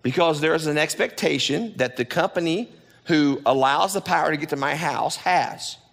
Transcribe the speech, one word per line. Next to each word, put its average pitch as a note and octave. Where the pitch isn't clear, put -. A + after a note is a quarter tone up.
Because D#3
there D#3
is D#3+
an D3+
expectation D#3+
that B2
the B2
company F3
who D3
allows C3+
the G3
power D#3+
to D3+
get D3+
to D3
my C#3+
house D#3
has. -